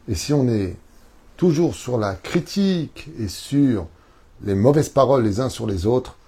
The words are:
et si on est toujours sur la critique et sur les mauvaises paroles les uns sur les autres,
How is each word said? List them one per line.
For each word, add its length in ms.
et 60
si 160
on 160
est 300
toujours 400
sur 220
la 180
critique 960
et 80
sur 600
les 140
mauvaises 320
paroles 360
les 180
uns 80
sur 180
les 180
autres, 300